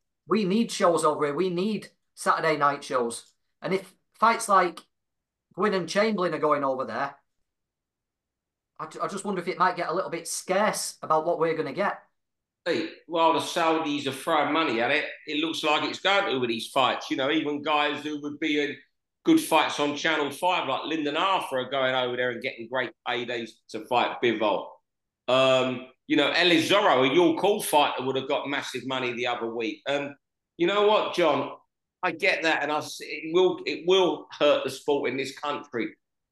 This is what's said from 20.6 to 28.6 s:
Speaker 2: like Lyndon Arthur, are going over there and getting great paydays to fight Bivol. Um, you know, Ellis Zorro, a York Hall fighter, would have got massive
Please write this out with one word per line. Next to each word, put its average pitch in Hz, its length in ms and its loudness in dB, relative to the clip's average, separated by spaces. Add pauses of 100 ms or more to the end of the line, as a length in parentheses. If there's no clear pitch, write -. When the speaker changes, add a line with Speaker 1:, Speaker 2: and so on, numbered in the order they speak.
Speaker 2:
like 120 160 -2
Lyndon 147 320 -4
Arthur, 170 420 0
are 127 120 -4
going 131 260 0
over 123 200 0
there 123 140 -2
and 113 120 -8
getting 117 280 -10
great 127 220 -4 (160)
paydays 120 420 -6 (200)
to 110 160 -10
fight 117 360 0
Bivol. 107 440 2 (600)
Um, 127 600 2 (200)
you 151 100 0
know, 143 160 2
Ellis 170 360 4
Zorro, 160 400 4
a 143 60 0
York 170 260 4
Hall 202 220 2
fighter, 139 400 2
would 131 140 -2
have 135 120 -4
got 135 200 -2
massive 131 360 -6